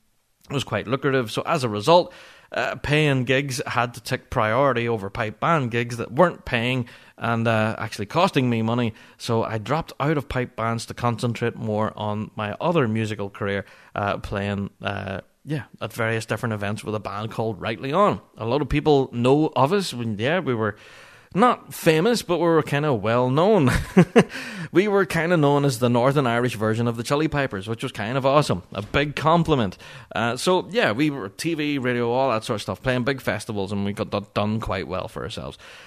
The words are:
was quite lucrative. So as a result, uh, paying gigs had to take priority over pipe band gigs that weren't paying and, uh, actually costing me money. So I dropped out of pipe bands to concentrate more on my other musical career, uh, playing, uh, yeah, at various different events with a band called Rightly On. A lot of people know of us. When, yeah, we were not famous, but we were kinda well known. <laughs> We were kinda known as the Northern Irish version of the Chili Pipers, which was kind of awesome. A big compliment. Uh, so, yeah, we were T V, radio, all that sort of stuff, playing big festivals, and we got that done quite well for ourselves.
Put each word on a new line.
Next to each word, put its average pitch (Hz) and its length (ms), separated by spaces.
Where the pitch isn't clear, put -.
was 131 140
quite 101 240
lucrative. 131 440
So - 140
as 156 180
a 123 60
result, 113 420
uh, 113 260
paying 143 480
gigs 131 420
had 120 260
to - 80
take - 300
priority 120 580
over 98 220
pipe 107 280
band 143 300
gigs 120 280
that 113 140
weren't 165 340
paying 123 420
and, 113 280
uh, 110 300
actually 107 300
costing 156 420
me 113 140
money. 117 320
So 113 240
I 110 160
dropped 127 400
out 147 180
of 131 100
pipe 127 280
bands 113 320
to - 80
concentrate 117 600
more 107 400
on 104 400
my 104 240
other 160 280
musical 107 420
career, 98 360
uh, 101 240
playing, 101 540
uh, 98 400
yeah, 139 200
at 104 140
various 113 320
different 113 280
events 104 300
with 107 120
a 107 40
band 101 300
called 110 320
Rightly 117 320
On. 175 260
A 113 100
lot 131 180
of 131 60
people 143 440
know 135 420
of 131 180
us. 196 200
When, 117 240
yeah, 139 220
we 135 160
were 107 200
not 214 400
famous, 170 480
but 170 160
we 165 60
were 165 180
kinda 147 280
well 120 380
known. 160 400
<laughs> 190 760
We 190 160
were 196 180
kinda 170 300
known 143 300
as 127 140
the 120 100
Northern 127 380
Irish 117 280
version 110 320
of 117 80
the 117 80
Chili 147 240
Pipers, 123 400
which 113 140
was 131 100
kind 117 260
of 127 80
awesome. 135 360
A 101 100
big 143 320
compliment. 151 640
Uh, 117 220
so, 180 320
yeah, 190 220
we 143 180
were 123 200
T 160 260
V, 147 240
radio, 120 320
all 131 180
that 110 140
sort 120 120
of 101 60
stuff, - 220
playing 127 200
big 135 160
festivals, 101 520
and 101 120
we 101 100
got 101 180
that 104 240
done 107 240
quite 95 280
well 87 200
for - 160
ourselves. 71 340